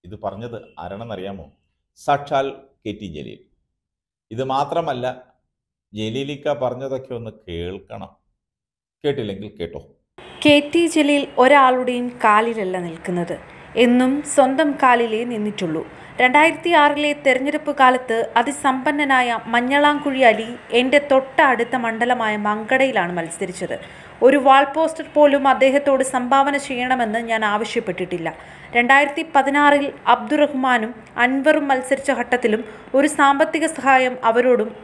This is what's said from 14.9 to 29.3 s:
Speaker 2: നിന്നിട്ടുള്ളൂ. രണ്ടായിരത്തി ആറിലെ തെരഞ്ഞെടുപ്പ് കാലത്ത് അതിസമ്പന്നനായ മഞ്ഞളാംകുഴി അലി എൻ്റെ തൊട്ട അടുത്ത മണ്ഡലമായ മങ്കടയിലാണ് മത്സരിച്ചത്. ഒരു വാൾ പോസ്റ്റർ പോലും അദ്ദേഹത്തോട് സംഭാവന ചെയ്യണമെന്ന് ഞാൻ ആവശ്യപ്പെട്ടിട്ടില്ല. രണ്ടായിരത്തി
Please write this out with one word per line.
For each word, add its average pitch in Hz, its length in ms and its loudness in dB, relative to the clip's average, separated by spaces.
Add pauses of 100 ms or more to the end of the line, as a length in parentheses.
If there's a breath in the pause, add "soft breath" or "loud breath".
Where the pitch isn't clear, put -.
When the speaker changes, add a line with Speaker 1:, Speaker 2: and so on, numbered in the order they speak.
Speaker 2:
നിന്നിട്ടുള്ളൂ. 208 500 -4 (380 loud breath)
രണ്ടായിരത്തി 311 480 2 (100)
ആറിലെ 294 320 2 (120)
തെരഞ്ഞെടുപ്പ് 285 540 -2
കാലത്ത് 254 380 2 (240)
അതിസമ്പന്നനായ 262 1000 0 (140)
മഞ്ഞളാംകുഴി 285 680 0 (100)
അലി 220 200 -4 (300)
എൻ്റെ 262 180 2 (120)
തൊട്ട 269 260 2 (160)
അടുത്ത 233 320 -2
മണ്ഡലമായ 226 500 -2 (140)
മങ്കടയിലാണ് 220 680 0
മത്സരിച്ചത്. 175 600 -8 (500 loud breath)
ഒരു 285 180 6
വാൾ 277 200 6 (100)
പോസ്റ്റർ 320 400 -4
പോലും 285 380 4
അദ്ദേഹത്തോട് 269 500 2 (100)
സംഭാവന 277 440 0 (100)
ചെയ്യണമെന്ന് 247 540 -2 (100)
ഞാൻ 220 120 -2 (100)
ആവശ്യപ്പെട്ടിട്ടില്ല. 185 760 -6 (480 loud breath)
രണ്ടായിരത്തി 277 460 2 (120)